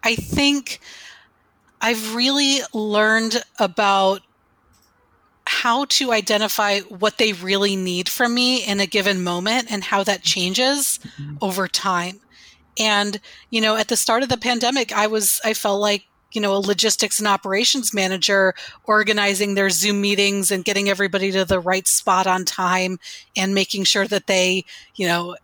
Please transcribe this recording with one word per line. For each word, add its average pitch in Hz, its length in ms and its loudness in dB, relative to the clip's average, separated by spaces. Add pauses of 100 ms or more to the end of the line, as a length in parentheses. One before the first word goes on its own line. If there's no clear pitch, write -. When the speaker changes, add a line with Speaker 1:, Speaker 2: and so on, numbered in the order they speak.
Speaker 1:
I 226 120 0
think 285 640 -2 (1000)
I've 220 340 -2
really 277 440 2 (140)
learned 220 720 2 (160)
about 196 600 2 (1200)
how 247 400 0
to 269 260 0
identify 208 720 0
what 202 360 -2
they 214 160 2
really 196 420 0
need 185 320 -2
from 240 260 0
me 247 320 2
in 202 140 -2
a 196 80 2
given 196 360 0
moment 214 480 -2
and 196 120 -6
how 202 200 0
that 196 200 -2
changes 254 760 0 (200)
Speaker 2:
Mm-hmm. 147 220 -12
Speaker 1:
over 190 260 -2
time. 185 520 -4 (600)
And, 208 400 0 (300)
you 226 100 -2
know, 220 160 2
at 214 140 -2
the 220 80 0
start 233 260 2
of 254 60 -4
the 247 80 0
pandemic, 240 560 -2
I 214 140 2
was, 214 360 0
I 220 100 0
felt 202 280 0
like, 202 240 0 (260)
you 220 80 -4
know, 202 160 2
a 196 100 2
logistics 208 540 0
and 214 80 -2
operations 208 680 0
manager 190 600 2 (320)
organizing 208 680 2
their 196 140 2
Zoom 202 300 0
meetings 202 520 2
and 185 120 -2
getting 202 240 0
everybody 196 460 0
to 190 100 2
the 185 160 2
right 185 280 0
spot 190 400 2
on 185 180 0
time 185 520 -2 (380)
and 196 180 0
making 196 300 0
sure 196 240 2
that 202 200 -2
they, 185 360 2 (320)
you 190 120 -2
know 175 360 -2